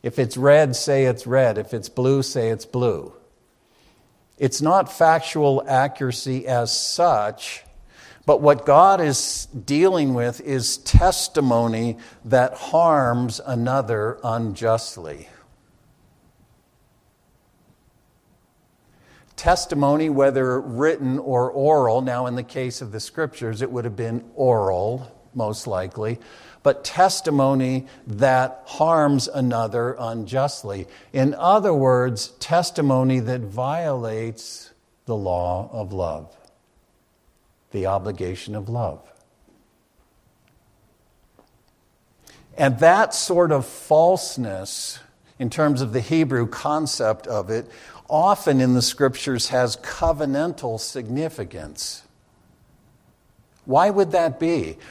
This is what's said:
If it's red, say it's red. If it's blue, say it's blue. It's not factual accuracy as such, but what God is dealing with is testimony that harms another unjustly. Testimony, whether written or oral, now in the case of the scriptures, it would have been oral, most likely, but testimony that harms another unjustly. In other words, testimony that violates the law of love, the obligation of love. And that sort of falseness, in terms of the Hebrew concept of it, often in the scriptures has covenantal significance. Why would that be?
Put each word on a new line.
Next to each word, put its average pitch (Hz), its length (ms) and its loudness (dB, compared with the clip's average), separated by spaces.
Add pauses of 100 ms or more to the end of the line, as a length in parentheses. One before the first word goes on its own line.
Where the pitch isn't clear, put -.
If 120 160 -6
it's 120 180 -2
red, 139 380 4
say 135 300 0
it's 123 240 -2
red. 123 300 2
If 104 140 -8
it's 110 160 -8
blue, 131 360 0
say 113 240 -2
it's 110 160 -4
blue. 117 480 -4 (1200)
It's 139 240 -2
not 170 300 2
factual 151 760 2
accuracy 131 840 -2
as 120 280 0
such, 110 880 -2 (640)
but 147 140 6
what 143 260 6
God 180 340 8
is - 460 -2
dealing 147 680 0
with 120 260 -2
is 131 380 -4
testimony 117 1200 2 (260)
that 127 300 2
harms 131 920 2
another 120 760 -2
unjustly. 110 1040 -4 (4000)
Testimony, 156 720 2
whether 135 520 2
written 135 600 -2
or 127 280 0
oral, 135 520 4
now 127 260 -2
in 123 80 -6
the 123 80 -6
case 127 400 -8
of 110 80 -12
the 107 80 -10
scriptures, 151 640 -6
it 123 80 -4
would 120 140 -6
have 117 100 -6
been 117 300 -6 (100)
oral, 113 720 0 (260)
most 110 360 -6
likely, 107 500 -6 (440)
but - 220 0
testimony 135 1040 0 (180)
that 127 600 2
harms 151 600 2
another 120 720 -2
unjustly. 113 880 -6 (260)
In 165 220 0
other 190 400 2
words, 127 540 2 (100)
testimony 135 800 0
that 123 220 -4
violates 117 1300 -6 (360)
the 117 100 -4
law 90 560 -2
of 107 200 -10
love, 80 440 -6 (1400)
the 95 140 -4
obligation 95 680 -6
of 104 140 -10
love. 113 320 -6 (3500)
And 135 220 2
that 180 340 6
sort 175 380 2
of 135 160 0
falseness, 135 1300 -2 (400)
in 120 100 -4
terms 147 300 0
of 113 120 -4
the 123 80 0
Hebrew 135 460 0
concept 147 800 -4
of 101 240 -4
it, 113 180 -6 (400)
often 156 520 2
in 127 140 4
the 123 80 4
scriptures 131 680 -2
has 127 300 0
covenantal 147 1000 -4
significance. 110 1200 -10 (1600)
Why 165 260 4
would 190 200 0
that 165 300 0
be? 151 360 -2 (140)